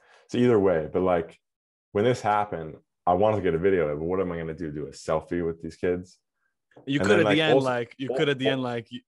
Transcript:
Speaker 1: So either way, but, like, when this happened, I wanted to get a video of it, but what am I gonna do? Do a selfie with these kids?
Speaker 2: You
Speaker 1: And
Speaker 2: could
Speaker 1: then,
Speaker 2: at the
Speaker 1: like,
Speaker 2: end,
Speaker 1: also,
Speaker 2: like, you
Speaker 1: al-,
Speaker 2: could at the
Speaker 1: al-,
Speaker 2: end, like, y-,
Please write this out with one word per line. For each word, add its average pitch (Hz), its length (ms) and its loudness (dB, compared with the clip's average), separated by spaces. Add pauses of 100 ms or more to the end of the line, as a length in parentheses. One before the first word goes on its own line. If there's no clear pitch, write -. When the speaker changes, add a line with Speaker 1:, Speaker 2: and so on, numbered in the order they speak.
(280)
Speaker 1:
So - 100 -2
either 120 200 6
way, 87 340 2
but, 92 100 0
like, 90 360 -2 (540)
when 104 120 0
this 123 160 0
happened, 104 560 -2 (300)
I 90 60 4
wanted 104 240 4
to 90 60 -2
get 87 120 2
a 80 40 -2
video 92 260 2
of 73 60 -2
it, 73 100 -4
but 80 60 -6
what 92 140 -2
am 90 120 -4
I 85 60 -8
gonna 80 160 -8
do? 78 180 -10
Do 73 140 -10
a 67 40 -14
selfie 85 540 -4
with 82 180 -6
these 80 140 -12
kids? 90 420 -4 (680)
Speaker 2:
You 139 120 -2
Speaker 1:
And 190 100 0
Speaker 2:
could - 20 2
Speaker 1:
then, 202 100 6
Speaker 2:
at - 20 4
the - 40 2
Speaker 1:
like, - 120 4
Speaker 2:
end, 156 160 2
Speaker 1:
also, 135 120 2
Speaker 2:
like, 120 320 -4
you 131 120 -6
Speaker 1:
al-, 127 60 -4
Speaker 2:
could 147 140 2
at 135 80 -2
the 131 100 -2
Speaker 1:
al-, 135 60 2
Speaker 2:
end, 131 80 -4
like, 120 280 -6
y-, 120 180 -14